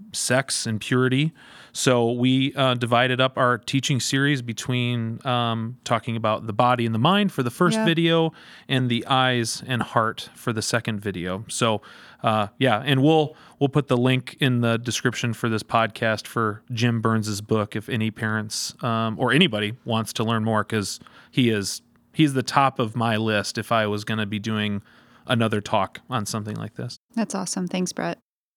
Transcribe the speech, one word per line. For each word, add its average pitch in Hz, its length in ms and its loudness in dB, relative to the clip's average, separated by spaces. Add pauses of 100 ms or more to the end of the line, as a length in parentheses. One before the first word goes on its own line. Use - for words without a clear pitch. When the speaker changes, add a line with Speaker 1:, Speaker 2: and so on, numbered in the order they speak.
(120)
Speaker 1:
sex - 540 -2
and 110 140 -4
purity. 131 520 2 (400)
So 120 380 2
we, 131 440 2
uh, 131 200 2
divided 123 460 2
up 131 180 0
our 123 200 2
teaching 135 420 -2
series 139 420 0
between, 120 840 -4
um, 120 600 -2
talking 113 320 -2
about 110 300 -2
the 110 60 -6
body 123 340 4
and 113 80 0
the 110 40 0
mind 185 320 4
for - 120 -2
the 120 80 0
first - 260 2
Speaker 2:
Yeah. - 80 0
Speaker 1:
video 165 480 2 (360)
and 127 200 2
the 117 180 0
eyes 127 600 0
and 123 160 -2
heart - 520 0
for - 180 -4
the 107 100 -2
second 113 380 -2
video. 95 480 -6
So, 110 340 0 (420)
uh, 107 240 2 (100)
yeah, 117 260 2
and 131 180 4
we'll, 156 340 4 (240)
we'll 143 80 4
put 135 180 0
the 123 120 2
link 127 420 0
in 127 220 2
the 117 160 2
description 117 560 -2
for - 140 -2
this 110 140 -2
podcast 113 640 0
for 110 360 -4 (100)
Jim 117 280 2
Burns's 107 420 0
book 107 340 -2
if 104 120 -8
any 110 220 -2
parents, 107 720 -6
um, 113 380 -2
or 123 100 0
anybody 113 440 2 (100)
wants 113 300 -2
to 117 100 -2
learn 110 180 0
more, 107 220 0
'cause 104 340 -4 (320)
he 123 200 2
is, 101 320 -4 (300)
he's 151 200 4
the 131 100 -2
top 135 380 2
of 113 160 -2
my 117 200 0
list 110 420 0
if 107 120 -4
I 113 160 2
was 104 180 -4
gonna 110 220 -2
be 104 140 -4
doing 104 420 -2 (440)
another 113 340 2
talk 98 400 -4 (100)
on 120 160 -2
something 107 300 -6
like 107 180 -10
this. 123 220 -10 (180)
Speaker 2:
That's 214 220 -4
awesome. 185 320 -4
Thanks, 185 240 -4
Brett. 170 260 -6 (380)